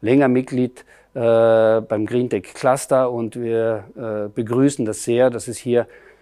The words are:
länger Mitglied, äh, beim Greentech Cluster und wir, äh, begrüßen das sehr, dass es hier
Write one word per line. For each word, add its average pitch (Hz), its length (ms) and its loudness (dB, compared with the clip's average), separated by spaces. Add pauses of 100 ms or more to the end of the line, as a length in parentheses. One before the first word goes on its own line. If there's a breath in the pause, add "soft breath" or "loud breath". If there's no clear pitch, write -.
länger 135 260 4
Mitglied, 127 560 -2 (300 soft breath)
äh, 113 640 4
beim 110 240 -4
Greentech 117 500 -2
Cluster 131 560 0
und 117 300 -6
wir, 113 440 -2 (120)
äh, 107 380 -6
begrüßen 127 500 0
das 107 200 -6
sehr, 123 260 2
dass 120 180 -8
es 113 100 -10
hier 120 280 0 (360 loud breath)